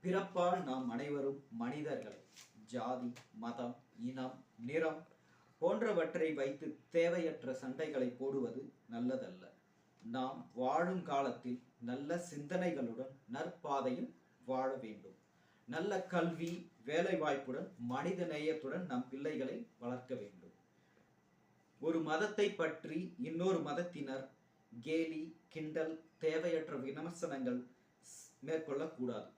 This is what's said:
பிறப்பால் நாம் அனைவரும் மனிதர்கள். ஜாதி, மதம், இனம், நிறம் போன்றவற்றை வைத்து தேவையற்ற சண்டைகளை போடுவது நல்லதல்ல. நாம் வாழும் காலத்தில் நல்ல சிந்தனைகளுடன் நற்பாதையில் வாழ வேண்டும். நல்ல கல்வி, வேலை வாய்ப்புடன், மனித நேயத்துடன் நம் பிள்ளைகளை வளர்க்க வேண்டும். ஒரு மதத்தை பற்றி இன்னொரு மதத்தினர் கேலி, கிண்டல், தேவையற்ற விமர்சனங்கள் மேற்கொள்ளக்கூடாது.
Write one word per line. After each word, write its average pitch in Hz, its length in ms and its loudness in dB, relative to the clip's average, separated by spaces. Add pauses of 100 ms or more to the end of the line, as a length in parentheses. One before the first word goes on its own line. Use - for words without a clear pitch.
பிறப்பால் 180 600 4
நாம் 127 260 0
அனைவரும் 139 500 0 (220)
மனிதர்கள். 139 560 -4 (480)
ஜாதி, 123 440 -2 (340)
மதம், 120 320 -4 (320)
இனம், 127 280 -4 (320)
நிறம் 160 320 2 (580)
போன்றவற்றை 170 800 4
வைத்து 139 260 0 (240)
தேவையற்ற 165 640 4
சண்டைகளை 131 560 0
போடுவது 127 540 0 (300)
நல்லதல்ல. 123 520 -2 (720)
நாம் - 380 -4
வாழும் 165 480 2
காலத்தில் 131 580 0 (280)
நல்ல 143 280 -2 (140)
சிந்தனைகளுடன் 143 840 -2 (200)
நற்பாதையில் 127 760 0 (360)
வாழ 131 220 2 (160)
வேண்டும். 98 320 -12 (580)
நல்ல 190 180 0 (100)
கல்வி, 170 680 0 (140)
வேலை 175 380 4
வாய்ப்புடன், 139 460 0 (100)
மனித 170 460 0
நேயத்துடன் 151 640 0
நம் 127 220 0
பிள்ளைகளை 131 580 -2 (120)
வளர்க்க 123 360 -4
வேண்டும். 95 400 -12 (1300)
ஒரு 165 200 2
மதத்தை 190 500 4
பற்றி 160 680 -2
இன்னொரு 170 400 4
மதத்தினர் 143 720 -2 (540)
கேலி, 160 400 2 (260)
கிண்டல், 160 560 -2 (140)
தேவையற்ற 160 580 2
விமர்சனங்கள் 135 840 -2 (840)
மேற்கொள்ளக்கூடாது. 143 920 -2